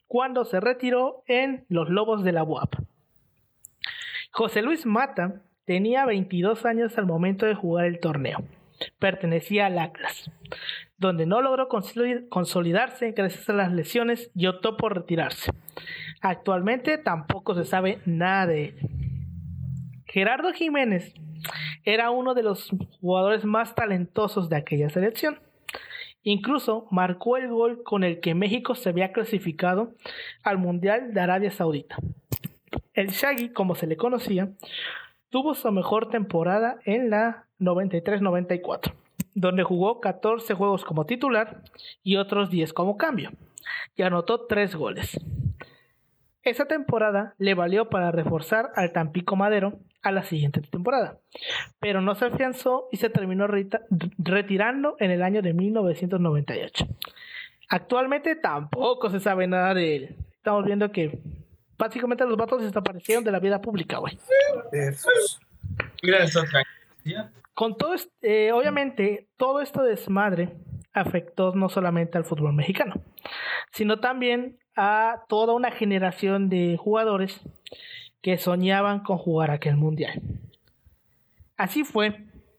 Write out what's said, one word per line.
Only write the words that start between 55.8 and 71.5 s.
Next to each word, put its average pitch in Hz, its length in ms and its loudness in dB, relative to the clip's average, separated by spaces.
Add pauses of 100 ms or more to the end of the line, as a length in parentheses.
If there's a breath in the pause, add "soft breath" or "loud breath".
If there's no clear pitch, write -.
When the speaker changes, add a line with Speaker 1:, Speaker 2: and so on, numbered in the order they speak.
Speaker 1:
noventa 147 360 2
y - 80 -6
ocho. - 220 -4 (840 loud breath)
Actualmente 262 640 0
tampoco 220 720 0
se 190 120 -2
sabe 185 260 2
nada 185 260 2
de 165 220 2
él. 135 200 -8 (200)
Estamos 208 300 0
viendo 202 260 0
que 160 260 -2 (600)
básicamente 240 480 0
los 233 100 0
vatos 226 260 0
desaparecieron 202 600 -2
de 214 80 0
la 190 80 2
vida 196 220 0
pública, 202 380 -4
güey. - 180 -6 (540)
Speaker 2:
Jesús. 415 680 2 (600)
Speaker 3:
Mira 185 240 6
esta 160 180 2
tranquilidad. - 880 -4 (220)
Speaker 1:
Con 220 240 0
todo 302 160 0
est-, 370 180 -6 (100)
eh, 214 300 4
obviamente, 247 760 0 (100)
todo 269 240 2
este 277 220 -2
desmadre 196 640 2 (420)
afectó 185 640 0